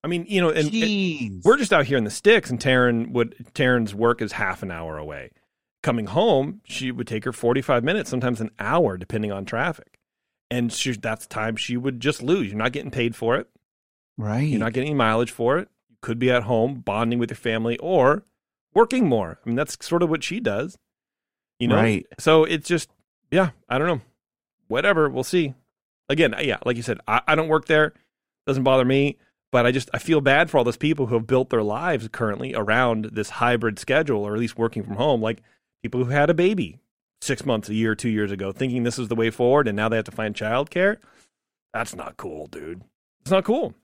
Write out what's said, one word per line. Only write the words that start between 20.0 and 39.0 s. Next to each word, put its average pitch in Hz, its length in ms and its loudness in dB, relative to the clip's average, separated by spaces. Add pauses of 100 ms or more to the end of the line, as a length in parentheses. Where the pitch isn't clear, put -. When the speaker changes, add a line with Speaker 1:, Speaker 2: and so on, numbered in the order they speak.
Speaker 1:
of 165 80 2
what 160 120 -2
she 208 180 -6
does. 131 360 -4 (840)
You 120 100 0
know? 110 80 4
Speaker 2:
Right. 107 280 2 (140)
Speaker 1:
So 156 260 6
it's 160 240 -2
just, 170 220 -2 (400)
yeah, 175 200 2 (200)
I 123 80 0
don't 156 100 0
know. 151 140 -2 (680)
Whatever. 156 400 2
We'll 127 160 -2
see. 156 300 0 (560)
Again, 143 320 4
yeah, 131 240 -2
like 123 100 0
you 120 60 -8
said, 117 160 -4 (100)
I, 117 200 2
I 156 60 6
don't 160 140 0
work 156 160 0
there. 151 300 2 (520)
Doesn't 135 160 0
bother 131 220 4
me. 135 320 2 (360)
But 120 120 4
I 123 80 4
just, 131 220 -2
I 131 40 -6
feel 151 220 2
bad 143 300 4
for 147 80 2
all 123 60 4
those 117 120 -2
people 147 300 0
who 117 80 -2
have 113 120 0
built 127 220 2
their 113 140 0
lives 117 500 -2
currently 120 420 -4
around 110 600 0
this 110 160 -4
hybrid 120 480 0
schedule, 135 440 0
or 104 120 -4
at 110 60 -2
least 117 180 -6
working 113 240 -2
from 98 140 -8
home. 123 260 0
Like, 110 200 -4 (400)
people 123 220 -2
who 120 60 -4
had 147 180 2
a 170 60 2
baby 175 440 0 (420)
six - 260 -6
months, 110 220 -2
a 107 60 -4
year, 110 200 2
two 120 140 -4
years 107 240 -2
ago, 98 180 -6
thinking 123 320 -2
this 120 160 -2
is 123 80 -6